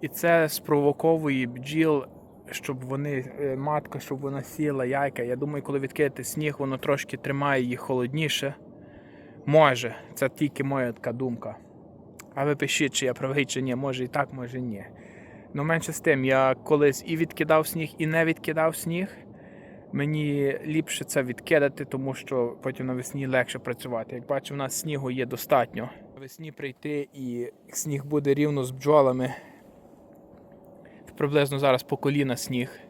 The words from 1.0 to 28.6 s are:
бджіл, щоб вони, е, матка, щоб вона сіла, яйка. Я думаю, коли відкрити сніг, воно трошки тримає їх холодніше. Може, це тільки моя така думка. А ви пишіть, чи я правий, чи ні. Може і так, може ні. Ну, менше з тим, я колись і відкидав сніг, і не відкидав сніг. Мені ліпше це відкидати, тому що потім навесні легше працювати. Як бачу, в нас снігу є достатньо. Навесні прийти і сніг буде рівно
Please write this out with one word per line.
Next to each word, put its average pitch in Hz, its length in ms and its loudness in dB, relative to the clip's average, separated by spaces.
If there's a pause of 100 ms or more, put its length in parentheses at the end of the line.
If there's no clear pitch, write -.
бджіл, 139 580 0 (460)
щоб 127 320 -8
вони, 135 420 -4 (140)
е, 139 160 -2
матка, 147 440 -4
щоб 135 200 -8
вона 139 240 -6
сіла, 139 420 -2
яйка. 135 380 -2
Я 123 120 -2
думаю, 143 280 -4
коли 139 160 -2
відкрити 135 440 0
сніг, 151 360 -2
воно 135 180 -2
трошки 139 400 -2
тримає 139 460 0
їх 123 160 -2
холодніше. 139 760 -2 (920)
Може, 135 500 6 (200)
це 135 140 0
тільки 143 340 -2
моя 135 280 0
така 117 220 -6
думка. 120 440 -6 (760)
А 139 100 0
ви 147 100 2
пишіть, 139 380 0
чи - 120 0
я 123 80 2
правий, 135 320 0
чи 131 160 -4
ні. 127 140 -2
Може 131 280 -4
і 123 40 -6
так, 143 260 -2
може 127 280 -8
ні. 107 240 -8 (680)
Ну, 143 100 -4
менше 165 300 0
з - 60 -8
тим, 135 260 4
я 131 300 6
колись 143 520 4
і 160 100 -2
відкидав 156 500 2
сніг, 156 300 -6
і 156 100 0
не 160 180 4
відкидав 160 500 0
сніг. 175 320 -4 (880)
Мені 143 720 0
ліпше 156 400 -2
це 139 180 0
відкидати, 143 640 2
тому 135 280 -4
що 123 480 -2
потім 131 240 -6
навесні 131 420 -6
легше 127 320 0
працювати. 120 560 -6
Як 123 120 -10
бачу, 139 260 -4
в 139 40 -6
нас 135 160 -4
снігу 139 380 -4
є 127 140 -2
достатньо. 123 640 0 (240)
Навесні 143 380 -16
прийти 143 640 -6
і 123 380 -6 (180)
сніг 139 360 -4
буде 143 280 2
рівно 147 300 0